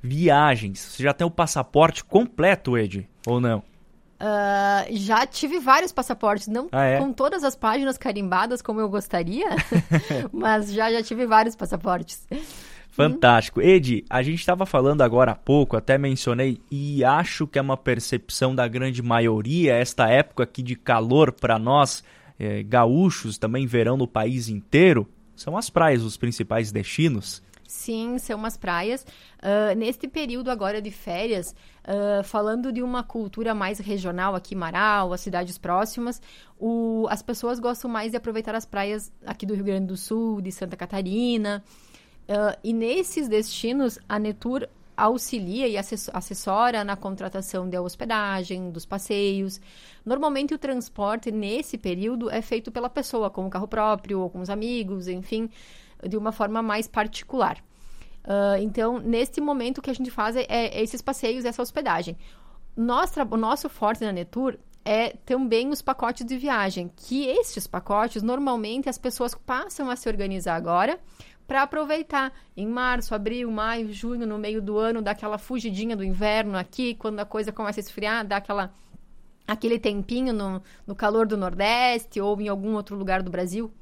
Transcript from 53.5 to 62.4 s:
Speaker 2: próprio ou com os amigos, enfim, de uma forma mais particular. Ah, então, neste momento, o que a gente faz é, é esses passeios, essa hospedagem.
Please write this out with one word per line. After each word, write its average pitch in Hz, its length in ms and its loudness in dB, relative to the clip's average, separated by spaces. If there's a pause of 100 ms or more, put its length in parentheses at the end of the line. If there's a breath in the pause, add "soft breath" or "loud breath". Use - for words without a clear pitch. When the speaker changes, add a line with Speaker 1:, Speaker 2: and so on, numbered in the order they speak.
Speaker 2:
próprio 208 520 0
ou 185 100 -2
com 180 120 -10
os 180 80 -8
amigos, 202 580 -6
enfim, 202 420 -6 (560 soft breath)
de 190 120 -4
uma 214 160 -4
forma 220 280 -2
mais 220 240 -2
particular. 214 800 -2 (640 soft breath)
Ah, 202 340 2
então, 220 400 -2
neste 233 400 0
momento, 269 380 -2
o 277 40 -10
que - 80 -8
a 247 60 -2
gente 254 160 -6
faz 226 240 -2
é, 254 140 0
é 226 340 -2
esses 226 180 -6
passeios, 254 440 -4
essa 240 160 -4
hospedagem. 180 560 -4 (580 soft breath)